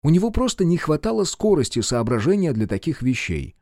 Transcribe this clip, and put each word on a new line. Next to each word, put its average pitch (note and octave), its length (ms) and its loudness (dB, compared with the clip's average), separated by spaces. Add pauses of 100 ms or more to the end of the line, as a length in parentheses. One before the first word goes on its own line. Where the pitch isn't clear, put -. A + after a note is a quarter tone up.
У D3+ 80 2
него G3 220 4
просто A#3 320 0
не E3+ 120 4
хватало G3+ 460 -2
скорости F3 600 0
соображения B2+ 680 0
для A2 140 0
таких A#2 340 -4
вещей. G2+ 600 -4